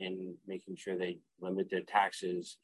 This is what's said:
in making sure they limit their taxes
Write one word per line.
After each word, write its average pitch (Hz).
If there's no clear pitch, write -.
in 92
making 95
sure 92
they 90
limit 92
their 92
taxes 90